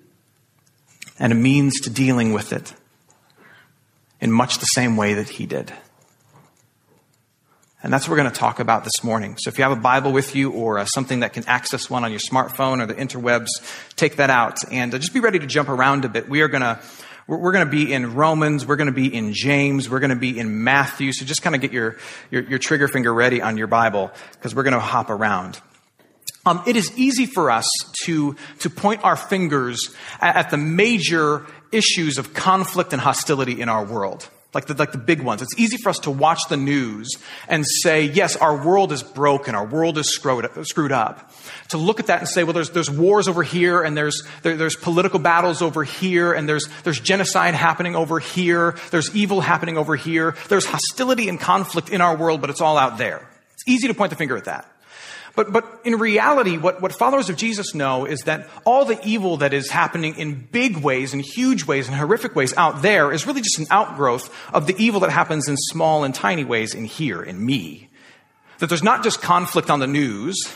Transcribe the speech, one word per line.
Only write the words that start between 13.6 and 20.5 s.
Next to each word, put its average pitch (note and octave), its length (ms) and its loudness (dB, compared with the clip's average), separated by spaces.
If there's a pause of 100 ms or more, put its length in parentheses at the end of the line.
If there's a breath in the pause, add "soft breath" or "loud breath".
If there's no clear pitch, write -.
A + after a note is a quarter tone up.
take D#3 220 0
that C#3 120 4
out A#2+ 300 2 (120)
and, B2 220 -2
uh, B2+ 60 -4
just E3 160 -6
be C4 40 0
ready G#3+ 200 2
to C#3+ 80 -6
jump C3+ 200 0
around C3+ 380 2
a B2 40 -4
bit. A2 200 -4
We C#3+ 120 2
are D#3 60 6
gonna, B2+ 320 0 (460 loud breath)
we're, D#3 120 -4
we're F3 140 0
gonna F#3 140 4
be D3 260 2
in B2 220 -2
Romans, D3+ 540 2
we're C#3+ 80 2
gonna D3 160 2
be C3 200 0
in A2 220 -2
James, C#3 560 2
we're C3 100 0
gonna C3+ 160 2
be B2 220 -2
in A2 260 -2